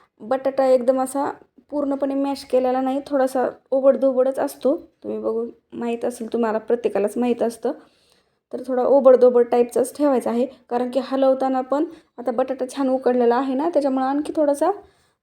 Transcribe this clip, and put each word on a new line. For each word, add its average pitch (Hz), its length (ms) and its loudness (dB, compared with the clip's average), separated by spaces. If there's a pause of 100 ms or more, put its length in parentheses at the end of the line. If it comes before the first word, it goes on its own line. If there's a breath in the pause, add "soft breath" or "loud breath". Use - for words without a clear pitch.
(200 loud breath)
बटाटा 262 460 -2
एकदम 262 360 2
असा 277 300 -4 (380)
पूर्णपणे 277 460 -4
मॅश 277 280 -4
केलेला 254 380 0
नाही, 262 260 -2
थोडासा 262 420 0 (220)
ओबडधोबडच 262 680 2
असतो. 277 380 -2
तुम्ही - 420 -12
बघू, 226 280 -4 (260)
माहीत 233 320 -6
असेल 240 280 -6
तुम्हाला, 226 240 -2
प्रत्येकालाच 214 600 -2
माहीत 240 240 -2
असतं. 233 300 -4 (840 soft breath)
तर 247 140 -10
थोडा 247 160 -2
ओबडधोबड 247 640 6
टाईपचाच 240 520 0
ठेवायचा 269 320 0
आहे, 240 160 0
कारण 247 460 -6
की 269 120 -2
हलवताना 262 580 0
पण 277 240 -2 (320 loud breath)
आता 247 140 -6
बटाटा 254 340 -4 (100)
छान 269 140 -2
उकडलेला 247 460 2
आहे 262 180 -2
ना, 294 160 -2
त्याच्यामुळं 269 360 0
आणखी 285 300 -4
थोडासा 294 360 2 (520 soft breath)